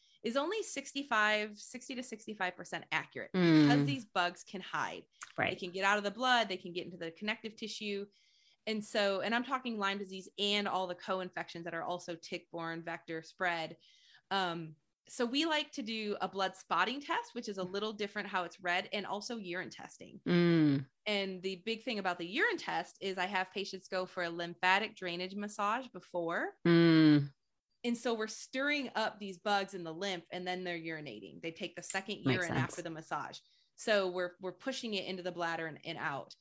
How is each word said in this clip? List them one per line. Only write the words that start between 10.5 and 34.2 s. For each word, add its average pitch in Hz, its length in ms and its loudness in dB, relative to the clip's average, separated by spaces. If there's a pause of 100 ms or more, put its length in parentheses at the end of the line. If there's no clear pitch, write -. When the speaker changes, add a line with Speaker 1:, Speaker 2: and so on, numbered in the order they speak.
Speaker 1:
all 185 220 0
the 180 80 -4
co-infections 180 720 -4
that 165 80 -6
are 165 100 -4
also 175 320 -4
tick-borne 165 680 -8
vector 165 380 -6
spread. 170 540 -2 (560)
Um, 170 440 0 (340)
so - 160 -2
we 269 200 2
like 311 280 2
to 285 80 -6
do 220 400 -4
a 185 80 0
blood 190 260 -2
spotting 208 460 2
test, 415 320 -2
which 240 160 -6
is 202 80 -6
a 185 60 -2
little 202 280 -2
different 208 380 -6
how 185 160 0
it's - 160 -12
read, 175 320 2
and 208 120 -2
also 208 300 -4
urine 180 340 -6
testing. - 560 -14
Speaker 2:
Mm. 165 600 6 (200)
Speaker 1:
And 196 380 -2
the 190 220 -4
big 226 180 -2
thing 226 160 -4
about 185 180 0
the 170 80 -6
urine 339 300 0
test 170 460 -4
is 190 160 -4
I 180 80 0
have 190 260 0
patients 196 380 -6
go 185 160 -2
for 185 180 -4
a 170 60 0
lymphatic 180 640 2
drainage 185 400 -4
massage 208 520 -2
before. 185 640 -2 (140)
Speaker 2:
Mm. 160 600 8 (560)
Speaker 1:
And 233 140 0
so 240 160 0
we're 220 140 -2
stirring 277 680 -2
up 214 240 -2
these 190 180 -8
bugs 196 360 2
in 180 100 -6
the 160 100 -6
lymph, 180 380 -4
and 180 160 -6
then 185 160 -2
they're 175 160 -4
urinating. 147 640 -10
They 165 100 -6
take 170 240 -8
the 175 80 -12
second 196 400 -4
Speaker 2:
Makes 170 220 4
Speaker 1:
urine 165 120 -2
after - 180 -2
Speaker 2:
sense. 170 100 -6
Speaker 1:
the 170 60 -6
massage. 156 480 -6 (360)
So 202 320 4
we're, 180 320 -2